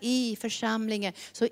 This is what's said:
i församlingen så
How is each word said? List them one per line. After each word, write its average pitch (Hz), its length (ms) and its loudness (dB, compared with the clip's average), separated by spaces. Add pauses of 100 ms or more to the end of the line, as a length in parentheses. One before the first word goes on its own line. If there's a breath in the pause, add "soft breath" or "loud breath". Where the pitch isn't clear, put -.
i 240 400 2
församlingen 220 720 0 (180 loud breath)
så 226 200 2